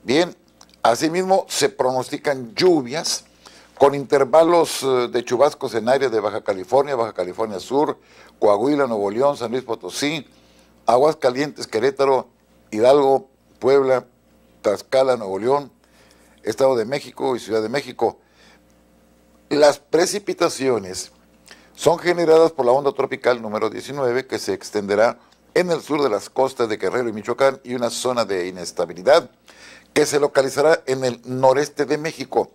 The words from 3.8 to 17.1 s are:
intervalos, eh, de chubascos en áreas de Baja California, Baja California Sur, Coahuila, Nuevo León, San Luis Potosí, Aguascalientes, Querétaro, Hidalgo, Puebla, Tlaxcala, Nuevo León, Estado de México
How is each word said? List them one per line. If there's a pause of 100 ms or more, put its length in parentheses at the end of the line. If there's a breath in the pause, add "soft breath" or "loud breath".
intervalos,
eh,
de
chubascos
en
áreas
de
Baja
California,
Baja
California
Sur, (400 soft breath)
Coahuila,
Nuevo
León,
San
Luis
Potosí, (580 soft breath)
Aguascalientes,
Querétaro, (440)
Hidalgo, (320)
Puebla, (560)
Tlaxcala,
Nuevo
León, (720 soft breath)
Estado
de
México